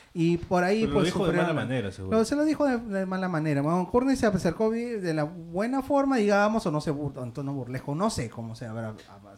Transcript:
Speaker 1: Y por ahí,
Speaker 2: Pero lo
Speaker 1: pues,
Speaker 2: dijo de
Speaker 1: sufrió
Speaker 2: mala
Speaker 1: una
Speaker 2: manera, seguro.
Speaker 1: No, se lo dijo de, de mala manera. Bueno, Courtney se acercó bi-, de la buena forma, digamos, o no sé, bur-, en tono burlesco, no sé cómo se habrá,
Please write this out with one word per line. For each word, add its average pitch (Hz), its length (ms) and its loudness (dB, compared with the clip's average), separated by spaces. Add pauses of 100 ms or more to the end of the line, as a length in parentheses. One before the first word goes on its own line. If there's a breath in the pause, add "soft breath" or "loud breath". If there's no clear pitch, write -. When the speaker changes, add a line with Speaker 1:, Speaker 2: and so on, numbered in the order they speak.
(140 loud breath)
Speaker 1:
Y 170 220 4
por 180 260 2
ahí, 208 200 2
Speaker 2:
Pero 220 100 0
lo - 80 -2
Speaker 1:
pues, 160 60 6
Speaker 2:
dijo 180 120 0
de 202 60 2
Speaker 1:
sufrió 165 180 4
Speaker 2:
mala 170 120 2
Speaker 1:
una 135 80 0
Speaker 2:
manera, 110 280 -2
seguro. 95 280 -2
Speaker 1:
No, 226 60 4
se 285 120 -2
lo 294 80 2
dijo 302 220 2
de, 254 120 2
de 202 260 -4
mala 185 240 -4
manera. 156 340 0
Bueno, 175 280 0
Courtney 262 240 2
se 254 120 2
acercó 185 440 2
bi-, 233 140 -2 (160)
de 175 120 -2
la 151 120 0
buena 180 580 -4
forma, 269 360 2
digamos, 208 480 4
o 175 40 0
no 151 100 0
sé, 160 120 -2
bur-, 143 280 -6
en 120 120 -8
tono 139 200 -6
burlesco, 131 440 -6
no 202 140 0
sé 120 200 -6
cómo 113 240 -10
se 117 120 -12
habrá, 110 280 -8 (440)